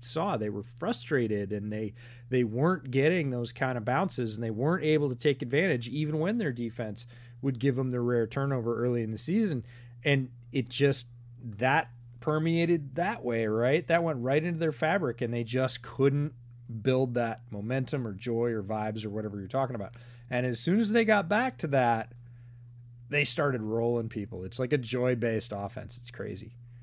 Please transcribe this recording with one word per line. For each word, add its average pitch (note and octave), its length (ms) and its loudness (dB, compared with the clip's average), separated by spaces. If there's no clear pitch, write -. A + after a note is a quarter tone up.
saw E3+ 340 0
they G#2+ 140 -2
were G#2 120 -4
frustrated, A2+ 880 0
and G#2 220 -4
they, G#2+ 220 -4
they B2+ 160 4
weren't C3+ 460 0
getting C#3+ 400 2
those A#2+ 240 -4
kind C3 240 0
of A2 80 -6
bounces, B2+ 480 0
and A2+ 100 -4
they A2+ 60 0
weren't C#3+ 340 0
able D3+ 240 4
to B2+ 60 -2
take C#3+ 260 0
advantage C3 480 0
even D3+ 300 -2
when F#3 180 0
their F3+ 160 0
defense A#2 540 -6
would C3+ 180 0
give C3 180 4
them C3 140 0
the B2 120 0
rare A#2+ 240 4
turnover A#2+ 580 0
early A#2+ 180 2
in A2 100 -2
the G#2+ 60 -6
season. E3 460 0
And C#3 240 2
it C3+ 160 0
just, - 380 2
that A#2+ 460 2
permeated D#3+ 800 2
that F#3 260 -2
way, A2+ 240 0
right? A#2+ 400 4
That E3+ 160 4
went D#3+ 180 0
right C#3 220 2
into E3+ 160 -2
their D#3+ 140 0
fabric, D#3 480 0
and A#2 120 -2
they A#2+ 120 0
just B2+ 380 0
couldn't C#3+ 500 2
build B2+ 320 2
that A2+ 360 -2
momentum A#2 560 -4
or G#2 80 -6
joy A#2 360 0
or A2 140 -2
vibes G#2+ 400 -4
or G#2+ 60 -6
whatever G#2 280 -6
you're F#2+ 80 -8
talking B2+ 300 -2
about. G2+ 180 -8
And B2 160 0
as B2 140 -2
soon F#3+ 220 2
as G#3 100 2
they A#3 140 4
got G3+ 240 2
back B3 300 0
to D#3+ 100 -4
that, A#2+ 440 2
they D3 140 2
started C#3 400 0
rolling A2+ 460 0
people. G2+ 340 -8
It's F#2 160 -10
like B2+ 140 0
a D3 60 4
joy-based A#2+ 760 0
offense. G2+ 420 -8
It's - 140 -16
crazy. G2+ 460 -10